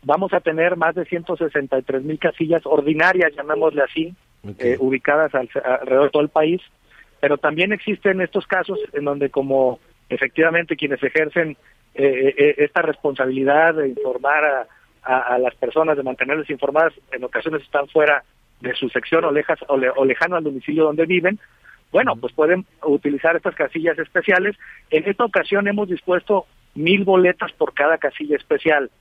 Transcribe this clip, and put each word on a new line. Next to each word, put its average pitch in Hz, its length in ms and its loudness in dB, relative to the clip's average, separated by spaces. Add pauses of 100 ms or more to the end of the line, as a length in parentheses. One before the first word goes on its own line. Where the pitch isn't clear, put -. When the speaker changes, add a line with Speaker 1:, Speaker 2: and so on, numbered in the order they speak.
Speaker 1:
Vamos 185 320 0
a 180 60 2
tener 170 380 0
más 160 180 0
de 170 100 -4
ciento 170 320 -6
sesenta 143 400 -2
y 135 60 -2
tres 135 200 -4
mil 151 140 -6
casillas 165 480 -2
ordinarias, 156 680 2
llamémosle 147 480 0
así, 165 320 -4 (280)
Speaker 2:
Ok. 101 140 -14
Speaker 1:
eh, 127 220 0
ubicadas 143 560 0
al-, 127 140 -2 (140)
alrededor 131 420 2
de 139 40 2
todo 147 140 0
el 151 60 -2
país, 160 320 0 (580)
pero 143 180 2
también 165 360 -2
existen 190 460 -2
estos 185 280 -4
casos 190 320 -2 (140)
en 143 120 -4
donde, 143 240 -2
como 135 500 0 (300)
efectivamente 160 680 0
quienes 147 280 -4
ejercen, 156 540 -2 (360)
eh, 135 420 2
eh, 147 220 4
esta 147 240 0
responsabilidad 143 920 2
de 147 140 0
informar 131 540 -2
a, 135 240 0 (360)
a, 127 320 0
a - 20 2
las 127 180 0
personas, 156 400 0
de 139 80 -4
mantenerles 135 460 -4
informadas, 147 440 0 (180)
en 127 120 -10
ocasiones 139 380 -6
están 143 260 -4
fuera 147 360 2 (380)
de 165 140 -6
su 127 140 -4
sección 165 360 0
o 151 60 0
lejas-, 147 360 -2
o 139 100 0
le-, 131 180 0
o 135 100 2
lejano 135 300 0
al 160 80 -2
domicilio 151 420 -2
donde 156 200 2
viven, 180 340 0 (520)
bueno, 220 220 2
Speaker 2:
Ujú. 117 80 -8
Speaker 1:
pues 123 120 -8
pueden 175 320 2 (180)
utilizar 147 520 0
estas 170 200 -4
casillas 160 440 -2
especiales. 185 560 0 (360)
En 156 180 2
esta 220 160 0
ocasión 202 420 0
hemos 202 220 -2
dispuesto 185 560 0 (280)
mil 180 300 2
boletas 185 480 2
por - 220 -4
cada 156 240 2
casilla 147 400 -4
especial. 143 520 0 (120)